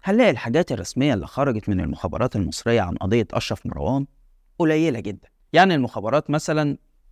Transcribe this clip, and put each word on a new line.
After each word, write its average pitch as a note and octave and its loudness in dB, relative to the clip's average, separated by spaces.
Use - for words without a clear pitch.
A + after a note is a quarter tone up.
هنلاقي G#3+ 4
الحاجات B2+ 0
الرسمية B2 0
اللي F2 -2
خرجت B2+ -2
من F#2+ 2
المخابرات F2+ -4
المصرية G#2+ 0
عن F2+ -4
قضية G#2+ 0
أشرف - -4
مروان B2 -2
قليلة D#3 2
جدا، - -10
يعني F3+ 6
المخابرات A#2+ -2
مثلا D3+ -2